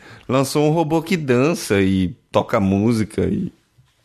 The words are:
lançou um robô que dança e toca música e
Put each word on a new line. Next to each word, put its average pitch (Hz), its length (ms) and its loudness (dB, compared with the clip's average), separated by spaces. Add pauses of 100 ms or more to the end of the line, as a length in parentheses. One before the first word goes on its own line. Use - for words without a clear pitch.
(280)
lançou 135 400 0
um 151 40 2
robô 160 300 0
que 131 140 -2
dança 127 640 0
e 95 280 2 (220)
toca 104 300 0
música 98 600 0
e - 280 -2 (540)